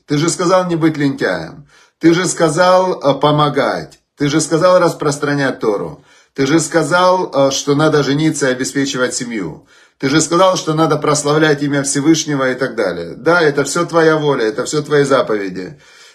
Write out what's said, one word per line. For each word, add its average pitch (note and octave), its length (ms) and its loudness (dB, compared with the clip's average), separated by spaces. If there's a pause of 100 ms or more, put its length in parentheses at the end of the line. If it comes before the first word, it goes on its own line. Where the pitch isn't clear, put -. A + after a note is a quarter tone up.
ты D3 100 -2
же D#3+ 140 0
сказал F3+ 360 0
не E3+ 100 -2
быть D#3 200 0
лентяем, B2+ 720 -4 (300)
ты E3 160 4
же F3+ 120 0
сказал, F3+ 720 2
э, C#3 220 0
помогать, C3+ 800 0 (160)
ты C#3+ 140 -2
же D#3 100 0
сказал F3 400 2
распространять C#3+ 800 -2
Тору, F#2 420 -4 (300)
ты C#3 140 -2
же D3+ 140 2
сказал, F3+ 720 2
э, C#3 180 2
что C#3+ 240 -2
надо D3+ 280 2
жениться C#3+ 460 0
и B2+ 40 2
обеспечивать B2+ 640 -4
семью, G#2 520 -8 (320)
ты C#3 100 -4
же D#3 120 2
сказал, F3+ 360 2
что D#3 180 -4
надо D#3 220 2
прославлять D3 640 0
имя C#3+ 200 0
Всевышнего» C#3+ 680 0
и B2 40 -2
так B2 220 -4
далее. F2 400 -4
Да, E3 240 0
это C#3+ 240 0
всё F3 200 -4
твоя D#3+ 320 2
воля, C#3 280 0
это A2 200 -2
всё D3+ 180 -4
твои D3 220 2
заповеди. G2+ 760 -2 (340)